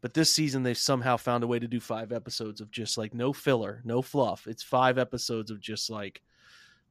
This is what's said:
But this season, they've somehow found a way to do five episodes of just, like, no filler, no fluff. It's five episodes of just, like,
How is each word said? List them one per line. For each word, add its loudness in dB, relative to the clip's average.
But -6
this 6
season, 2
they've 2
somehow 2
found 0
a -2
way 0
to -4
do -2
five -6
episodes -6
of -14
just, -4
like, -4
no 0
filler, 0
no 0
fluff. 0
It's -12
five 4
episodes -2
of -10
just, -6
like, -10